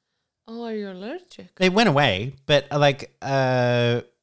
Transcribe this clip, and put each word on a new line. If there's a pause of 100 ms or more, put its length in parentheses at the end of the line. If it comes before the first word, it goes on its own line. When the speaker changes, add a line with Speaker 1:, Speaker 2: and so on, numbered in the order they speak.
(480)
Speaker 1:
Oh,
are
you
allergic? (140)
Speaker 2:
It
went
away, (120)
but,
uh,
like,
uh, (220)